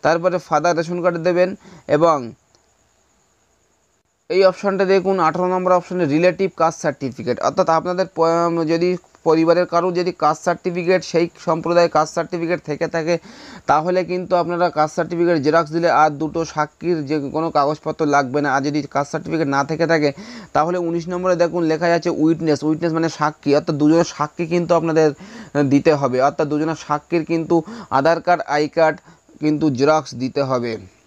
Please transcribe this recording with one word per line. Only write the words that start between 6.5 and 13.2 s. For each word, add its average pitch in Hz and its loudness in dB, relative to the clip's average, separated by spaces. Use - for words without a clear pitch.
কাস্ট 160 0
সার্টিফিকেট, 123 -4
অর্থাৎ 175 0
আপনাদের 175 0
প-, 170 0
যদি 170 0
পরিবারের 165 4
কারো 175 0
যদি 175 -2
কাস্ট 156 0
সার্টিফিকেট, 175 0
সেই 170 0
সম্প্রদায়ের 170 2
কাস্ট 156 0
সার্টিফিকেট 170 -4
থেকে 156 -6
থাকে, 165 -2